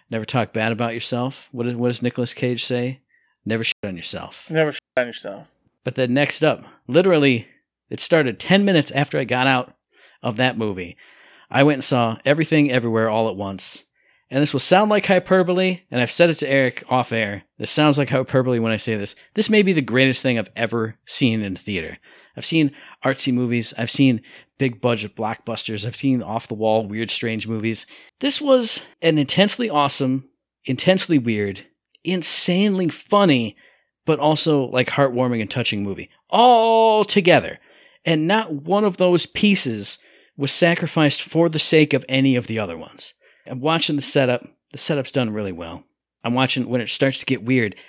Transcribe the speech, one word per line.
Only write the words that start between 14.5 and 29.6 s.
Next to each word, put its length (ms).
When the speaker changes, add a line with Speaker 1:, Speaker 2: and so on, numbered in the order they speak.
Speaker 1:
will 60
sound 300
like 160
hyperbole, 720
and 100
I've 100
said 200
it 60
to 140
Eric 380
off 240
air. 320
This 120
sounds 280
like 100
hyperbole 500
when 140
I 60
say 180
this. 180
This 160
may 120
be 120
the 80
greatest 400
thing 160
I've 180
ever 480
seen 380
in 120
theater. 440
I've 100
seen 260
artsy 280
movies. 440
I've 140
seen 320
big 220
budget 340
blockbusters. 720
I've 80
seen 280
off 260
the 60
wall, 320
weird, 240
strange 360
movies. 380
This 200
was 400
an 160
intensely 520